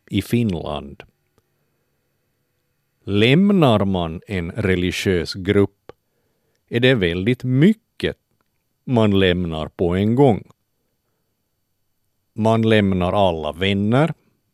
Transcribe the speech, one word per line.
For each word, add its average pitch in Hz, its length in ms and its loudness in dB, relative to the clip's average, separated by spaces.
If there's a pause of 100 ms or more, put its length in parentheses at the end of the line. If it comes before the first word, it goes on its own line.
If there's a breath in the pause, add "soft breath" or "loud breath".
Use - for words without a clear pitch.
(100)
i 101 120 -2
Finland. 76 800 -4 (2000)
Lämnar 127 800 2
man 87 420 -4
en 90 260 -6
religiös 92 840 -2
grupp 98 580 -2 (760)
är 120 120 -2
det 127 140 2
väldigt 95 500 -2
mycket 131 720 0 (680)
man 110 340 2
lämnar 87 500 -2
på 87 260 -4
en 104 200 -2
gång. 127 360 0 (1800)
Man 113 280 0
lämnar 98 680 2
alla 78 240 -4
vänner, 104 640 -2 (400)